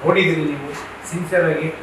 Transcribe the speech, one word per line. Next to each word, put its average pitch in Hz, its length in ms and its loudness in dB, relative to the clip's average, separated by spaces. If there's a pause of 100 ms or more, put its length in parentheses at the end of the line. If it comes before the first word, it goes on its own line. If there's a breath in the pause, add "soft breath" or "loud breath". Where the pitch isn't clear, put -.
ನೋಡಿದ್ದೀರಿ, 165 340 4
ನೀವು 143 320 -4 (380)
ಸಿನ್ಸಿಯರ್ 175 340 2
ಆಗಿ 160 380 0